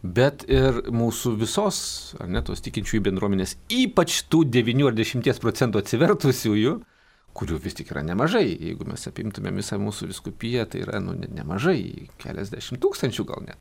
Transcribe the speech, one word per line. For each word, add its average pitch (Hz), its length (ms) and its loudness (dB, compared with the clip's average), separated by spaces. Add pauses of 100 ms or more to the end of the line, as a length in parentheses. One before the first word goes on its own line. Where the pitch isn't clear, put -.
bet 117 460 2
ir 131 400 6
mūsų 117 500 0
visos, 185 400 0 (400)
ar 87 140 -6
ne, - 120 0
tos - 200 -6
tikinčiųjų 101 420 -2
bendruomenės, 95 520 0 (100)
ypač 226 600 2
tų 160 180 6
devynių 123 440 4
ar 113 80 2
dešimties 120 460 0
procentų 110 400 2
atsivertusiųjų, 127 920 2 (540)
kurių 76 280 -4
vis - 160 -8
tik - 160 -12
yra 71 140 -6
nemažai. 147 400 2
Jeigu 80 400 -4
mes - 220 -10
apimtumėm 95 500 -6
visą 101 240 -4
mūsų 104 300 -6
vyskupiją, 117 580 -4
tai 90 160 -6
yra, 98 160 -4
nu, 92 160 -6
ne-, 85 140 -8
nemažai, 98 840 -2
keliasdešimt - 640 -10
tūkstančių 147 440 0
gal - 200 -10
net. - 140 -16